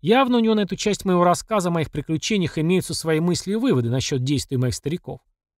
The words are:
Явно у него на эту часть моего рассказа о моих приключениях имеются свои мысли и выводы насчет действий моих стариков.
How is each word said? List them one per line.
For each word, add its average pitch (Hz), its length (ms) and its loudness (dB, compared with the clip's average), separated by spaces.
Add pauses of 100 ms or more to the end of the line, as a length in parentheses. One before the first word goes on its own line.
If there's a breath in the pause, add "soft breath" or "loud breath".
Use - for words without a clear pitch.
Явно 247 360 4
у 233 40 4
него 220 140 4
на 214 60 2
эту 196 160 -2
часть - 280 -2
моего 180 200 4
рассказа 180 440 0
о 175 40 -2
моих 165 180 -2
приключениях 160 680 -2
имеются 170 360 0
свои 160 240 0
мысли 175 340 -2
и 214 40 -2
выводы 165 340 2
насчет 127 320 -2
действий 135 340 -2
моих 123 180 -2
стариков. - 460 -10 (400)